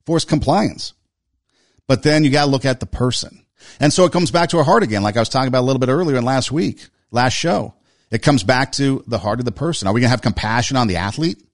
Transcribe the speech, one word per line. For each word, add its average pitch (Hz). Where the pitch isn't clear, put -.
forced 160
compliance. 160
But 135
then 151
you 139
gotta 147
look 135
at 131
the 104
person. -
And 147
so 180
it 170
comes 175
back 170
to 170
our 151
heart 160
again, 107
like 104
I 117
was 110
talking 131
about 127
a 123
little 135
bit 123
earlier 147
in 120
last 131
week, 165
last 123
show. 160
It 113
comes 139
back 127
to 135
the 117
heart 104
of 123
the 120
person. 147
Are 101
we 120
gonna 123
have 123
compassion 117
on 123
the 90
athlete? 123